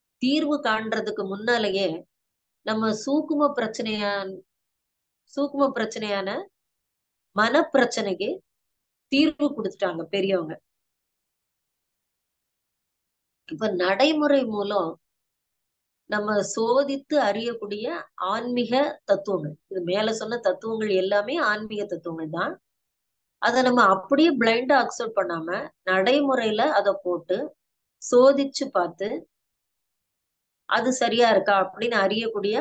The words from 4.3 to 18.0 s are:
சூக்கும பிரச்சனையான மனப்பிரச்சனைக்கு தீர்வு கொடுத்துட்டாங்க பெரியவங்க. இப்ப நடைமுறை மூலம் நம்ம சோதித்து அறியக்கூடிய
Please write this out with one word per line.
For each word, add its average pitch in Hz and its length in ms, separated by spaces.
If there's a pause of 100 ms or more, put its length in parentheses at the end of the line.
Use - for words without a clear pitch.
சூக்கும 277 380
பிரச்சனையான 208 580 (1040)
மனப்பிரச்சனைக்கு 226 960 (840)
தீர்வு 294 360
கொடுத்துட்டாங்க 190 600
பெரியவங்க. 190 440 (3000)
இப்ப 214 260
நடைமுறை 277 680
மூலம் 202 440 (1200)
நம்ம 208 260 (100)
சோதித்து 262 720
அறியக்கூடிய 220 680 (380)